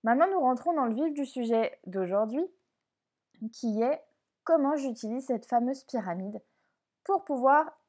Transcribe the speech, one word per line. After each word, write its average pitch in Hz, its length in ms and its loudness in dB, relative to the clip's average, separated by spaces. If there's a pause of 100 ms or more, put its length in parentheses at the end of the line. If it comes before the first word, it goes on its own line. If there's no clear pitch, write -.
Maintenant, 262 280 4
nous 381 80 2
rentrons 254 340 2
dans 285 120 2
le 226 100 -2
vif 302 180 -2
du 285 120 -4
sujet 226 600 -2
d'aujourd'hui, 196 580 -2 (1080)
qui 220 300 -4
est 277 200 0 (420)
comment 302 320 2
j'utilise 254 500 -6
cette 233 200 -4
fameuse 247 380 0
pyramide 190 580 -8 (640)
pour 381 200 0
pouvoir 285 480 4 (180)